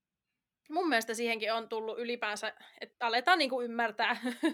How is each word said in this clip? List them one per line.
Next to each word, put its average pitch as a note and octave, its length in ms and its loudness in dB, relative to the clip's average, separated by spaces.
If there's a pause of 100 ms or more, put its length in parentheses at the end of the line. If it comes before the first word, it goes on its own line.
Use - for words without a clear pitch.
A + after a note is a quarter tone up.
(720)
mun D#4+ 180 0
mielestä A3+ 260 2
siihenkin A3+ 380 -2
on A3+ 160 -4
tullut A3 300 -6
ylipäänsä, A3+ 540 -4 (280)
että - 260 -6
aletaan, B3+ 320 6
niinku, B3+ 240 0
ymmärtää, A#3 540 0 (380)